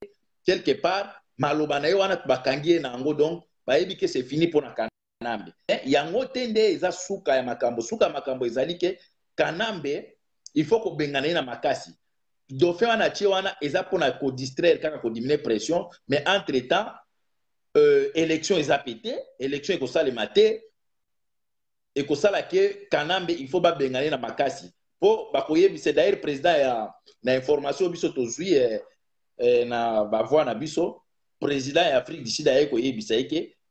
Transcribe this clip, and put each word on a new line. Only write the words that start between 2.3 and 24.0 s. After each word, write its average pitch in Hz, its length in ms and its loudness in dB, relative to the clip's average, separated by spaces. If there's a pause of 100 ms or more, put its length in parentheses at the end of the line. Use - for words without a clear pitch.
ye 170 60 2
na 135 140 -6
yango, 131 220 -2
donc 156 300 0 (220)
bayebi 170 300 2
ke 190 100 -2
c'est 127 180 -2
fini 156 240 0
mpo 147 120 0
na 127 140 -4
Kanambe. 110 800 -8 (140)
Eh, 226 180 0
yango 160 400 0
te 254 200 -6
nde 220 260 2
eza 165 200 -2
suka 175 440 -2
ya 127 60 2
makambo. 120 380 -2
Suka 190 260 0
ya 151 60 0
makambo 131 340 -4
ezali 135 300 -4
ke 180 220 -4 (380)
Kanambe, 160 800 -4 (380)
il 151 120 2
faut 226 140 2
kobengana 147 460 -2
ye 165 60 0
na 165 100 0
makasi. 127 480 -4 (600)
Dauphin 175 380 2
wana 208 220 2
tie 202 160 -2
wana 196 340 0
eza 151 220 -2
mpo 185 160 -2
na 147 140 2
kodistraire, 135 680 0
kaka 156 200 -4
kodimine 120 400 -2
pression, 120 500 -2 (200)
mais 143 180 0
entre-temps, 175 680 0 (840)
euh, 143 380 6
élection 160 440 0
eza 143 200 2
pété, 170 380 -8 (220)
élection 139 360 -4
ekosalema 131 520 -2
te, 214 340 4 (1300)
ekosala 151 480 0
ke 196 480 0
Kanambe, 165 400 -2
il 135 180 -6
faut 180 120 -2
babengana 139 440 0